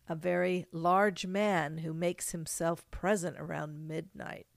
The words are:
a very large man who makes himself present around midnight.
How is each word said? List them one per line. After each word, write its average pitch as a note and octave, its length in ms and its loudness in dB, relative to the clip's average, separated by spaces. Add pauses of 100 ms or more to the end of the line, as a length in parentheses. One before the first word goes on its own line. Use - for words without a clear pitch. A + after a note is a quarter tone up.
a E3+ 60 -4
very F3+ 560 0
large F3+ 560 4
man F3+ 520 2
who D#3+ 140 -4
makes F3 380 -2
himself E3 600 -2
present F3+ 440 0
around D3+ 520 -6
midnight. - 580 -8 (100)